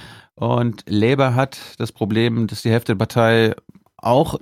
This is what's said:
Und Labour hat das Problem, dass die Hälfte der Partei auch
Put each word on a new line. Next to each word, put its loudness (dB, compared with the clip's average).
Und -2
Labour 2
hat -2
das -8
Problem, -2
dass -12
die -2
Hälfte 0
der -2
Partei 2
auch 0